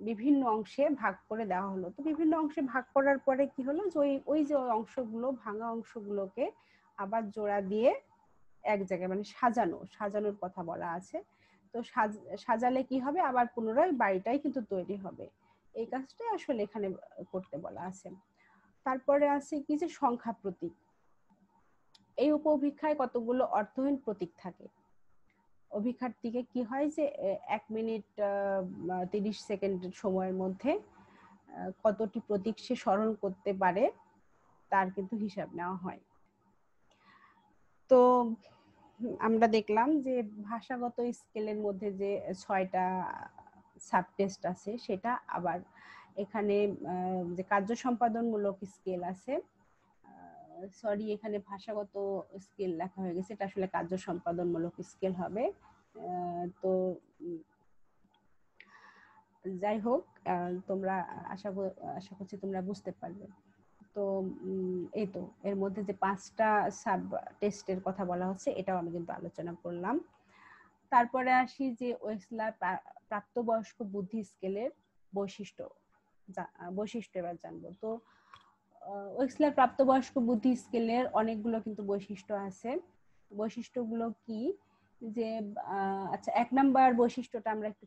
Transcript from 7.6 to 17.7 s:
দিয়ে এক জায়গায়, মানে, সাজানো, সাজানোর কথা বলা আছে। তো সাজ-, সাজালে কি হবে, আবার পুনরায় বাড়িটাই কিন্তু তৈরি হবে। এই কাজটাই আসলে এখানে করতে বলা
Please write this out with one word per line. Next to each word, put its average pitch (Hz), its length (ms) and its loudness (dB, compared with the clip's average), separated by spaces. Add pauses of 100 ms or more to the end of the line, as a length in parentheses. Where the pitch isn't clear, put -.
দিয়ে 214 400 4 (600)
এক 202 240 0
জায়গায়, 185 220 -2
মানে, 196 160 -2
সাজানো, 214 600 0 (140)
সাজানোর 208 420 -2
কথা 190 220 -6
বলা 170 300 -4
আছে। 190 300 -8 (500)
তো 233 100 -4
সাজ-, 214 540 -2
সাজালে 247 460 2
কি 262 160 -2
হবে, 285 220 0
আবার 254 340 4
পুনরায় 240 380 4
বাড়িটাই 226 460 2
কিন্তু 269 220 -2
তৈরি 190 360 -4
হবে। 180 320 -12 (460)
এই 226 120 -4
কাজটাই 269 420 -6
আসলে 370 340 -2
এখানে 202 300 -4 (400)
করতে 185 240 -6
বলা 175 260 -10